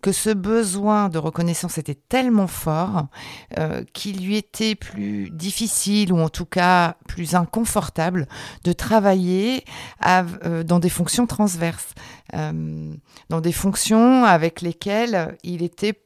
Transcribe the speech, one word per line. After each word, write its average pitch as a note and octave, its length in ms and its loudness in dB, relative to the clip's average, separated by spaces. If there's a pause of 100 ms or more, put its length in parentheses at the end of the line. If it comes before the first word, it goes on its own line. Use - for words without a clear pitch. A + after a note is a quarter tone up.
que G3 120 0
ce G#3 180 0
besoin G#3 760 0
de D#3+ 100 -4
reconnaissance E3 580 -2
était D3 200 -6
tellement A#3+ 500 2
fort, E3 640 -2 (500)
euh, D#3 240 -4 (120)
qu'il G3 300 -8
lui G3+ 120 0
était G#3+ 400 -2
plus G3+ 540 -8
difficile G3 840 0
ou E3+ 80 4
en D#3+ 80 2
tout E3+ 180 -8
cas F3 480 2 (140)
plus E3+ 260 -6
inconfortable F3 960 0 (340)
de F3 100 2
travailler G3 920 2 (360)
à, F#3 220 4 (220)
euh, E3 180 -2
dans E3+ 160 2
des E3+ 120 4
fonctions A#3 360 0
transverses, F3 680 -2 (380)
euh, D#3 580 -6 (360)
dans E3 120 -2
des E3+ 100 0
fonctions A3 720 4
avec E3+ 380 4
lesquelles G3+ 840 -2
il F3 220 -4
était G#3 420 -4